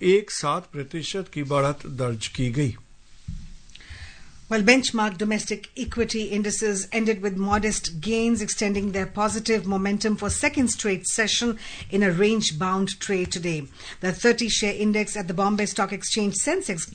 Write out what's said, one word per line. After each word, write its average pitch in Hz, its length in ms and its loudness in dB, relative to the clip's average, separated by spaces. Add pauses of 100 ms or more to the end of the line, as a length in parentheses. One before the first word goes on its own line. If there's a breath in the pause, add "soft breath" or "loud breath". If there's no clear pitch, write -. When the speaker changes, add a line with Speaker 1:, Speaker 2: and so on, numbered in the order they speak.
Speaker 1:
एक 202 280 6
सात 160 420 -2
प्रतिशत 151 600 -6
की 147 80 -4
बढ़त 139 440 2
दर्ज 123 400 -4
की 123 240 0
गई। 131 260 0 (1800 loud breath)
Speaker 2:
Well, 214 120 2
benchmark 226 540 4
domestic 214 500 -2 (140)
equity 220 420 -2 (140)
indices 208 420 0 (180)
ended 214 240 2
with 196 220 -2
modest 208 420 0 (200)
gains, 226 360 2
extending 202 500 0
their 190 140 -2
positive 208 680 0
momentum 208 420 2
for 202 120 -2
second 285 460 2
straight 185 380 -2
session 226 420 2 (360 loud breath)
in 196 120 4
a 196 80 6
range-bound 190 840 2 (120)
trade 180 320 0
today. 165 260 -2 (400 loud breath)
The 180 100 0
thirty 233 380 2
share 202 240 2 (120)
index 208 300 0
at 190 140 -4
the 170 80 -2
Bombay 202 320 2
Stock 196 240 -2
Exchange 202 400 0 (100)
Sensex 285 400 -2 (100)